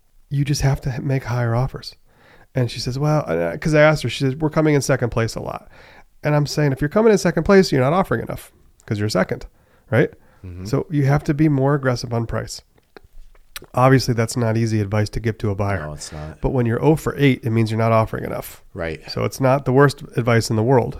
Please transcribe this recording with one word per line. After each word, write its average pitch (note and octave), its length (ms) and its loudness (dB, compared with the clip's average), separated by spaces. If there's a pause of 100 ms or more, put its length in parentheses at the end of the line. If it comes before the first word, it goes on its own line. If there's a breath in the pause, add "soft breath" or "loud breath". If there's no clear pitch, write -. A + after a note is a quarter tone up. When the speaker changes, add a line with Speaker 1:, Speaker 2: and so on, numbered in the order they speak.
(300)
Speaker 1:
you C#3+ 140 -2
just C#3+ 180 -2
have C3+ 200 0
to A#2+ 200 -6
make C3+ 240 -2
higher A#2 300 -2
offers." - 400 -4 (580 soft breath)
And B2 160 0
she - 100 -10
says, C3 200 -6
"Well," D3+ 260 2
uh, E2+ 320 -2
'cause D3+ 160 -2
I D3+ 80 6
asked D3+ 220 4
her, B2 60 -4
she - 160 -4
says, C3 100 0
"We're D#3 140 -2
coming D#3 260 2
in C#3 60 4
second B2+ 280 0
place A2+ 260 -2
a - 40 -8
lot." - 300 -10 (540 loud breath)
And D3+ 120 2
I'm D3 100 2
saying, C#3+ 280 0
"If - 80 -6
you're D3 80 0
coming A3 240 4
in F#3+ 40 4
second E3 260 0
place, F#3+ 280 6
you're C3+ 100 2
not C3+ 120 2
offering C3 280 -2
enough - 300 -10 (340)
'cause G#2 140 -2
you're G#2+ 100 -2
second, D3 360 -4 (440 soft breath)
right?" - 220 2 (340 soft breath)
Speaker 2:
Mm-hmm. F#2 200 -14
Speaker 1:
So C3 240 -2
you D3 160 0
have C#3+ 200 2
to D#3 80 0
be D#3 140 2
more C#3 260 2
aggressive B2 400 -2
on A#2 120 -2
price. A2 360 -8 (1120)
Obviously, B2+ 400 4
that's A2+ 240 -2
not A2+ 180 0
easy A2 240 0
advice G#2 300 -2
to G#2+ 100 -8
give A2 200 -2
to G#2+ 100 -2
a G2 60 -2
buyer. G2 300 -4
Speaker 2:
No, D2+ 80 -10
it's - 200 -14
not. D2+ 260 -12
Speaker 1:
But C3 120 -2
when B2 140 0
you're A2+ 160 -2
oh D3+ 140 4
for - 220 -4
eight, C#3 260 2
it A#2 60 -4
means A2+ 220 2
you're A2 60 -2
not A2+ 140 2
offering A2 320 2
enough. - 400 -10 (100)
Speaker 2:
Right. E2 280 -8 (100)
Speaker 1:
So A2+ 140 -4
it's A2+ 160 -6
not C3+ 240 2
the B2+ 80 0
worst C#3 280 4 (140)
advice A#2 340 0
in A#2 60 -2
the A2 80 0
world. A#2+ 360 2